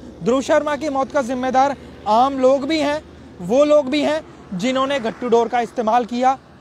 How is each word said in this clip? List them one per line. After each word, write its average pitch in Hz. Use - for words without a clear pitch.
ध्रुव 240
शर्मा 294
की 294
मौत 269
का 285
जिम्मेदार 262
आम 254
लोग 262
भी 311
हैं, 294
वो 226
लोग 294
भी 294
हैं 302
जिन्होंने 262
गट्टू 226
डोर 233
का 247
इस्तेमाल 233
किया, 254